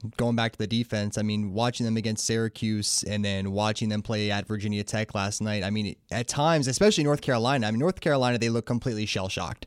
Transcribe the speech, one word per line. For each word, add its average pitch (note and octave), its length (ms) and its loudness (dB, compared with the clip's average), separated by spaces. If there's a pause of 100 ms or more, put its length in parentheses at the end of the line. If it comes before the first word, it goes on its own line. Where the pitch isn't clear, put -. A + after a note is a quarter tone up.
(180)
going A#2+ 200 0
back A2+ 160 0
to - 40 -20
the G#2+ 100 -2
defense, G#2+ 500 -2
I G#2+ 40 0
mean, G#2+ 320 0
watching A#2+ 320 0
them A2+ 120 0
against G#2+ 280 -2
Syracuse A2 800 0
and G#2 220 -2
then G2 260 0
watching G#2+ 380 0
them G#2+ 120 -2
play G#2 300 0
at G2+ 160 -2
Virginia G#2 360 -2
Tech G#2+ 300 -4
last G2+ 280 -2
night, G#2+ 220 -2
I G2 60 -2
mean, G#2 260 -2 (160)
at A#2 160 -4
times, D3+ 400 2
especially F3+ 360 4
North D3 180 2
Carolina, B2 460 2
I G#2+ 40 0
mean, A2+ 80 0
North F3 200 0
Carolina, B2+ 380 2
they A#2 120 2
look A2+ 160 0
completely A2+ 400 -2
shell-shocked. F#2+ 600 -4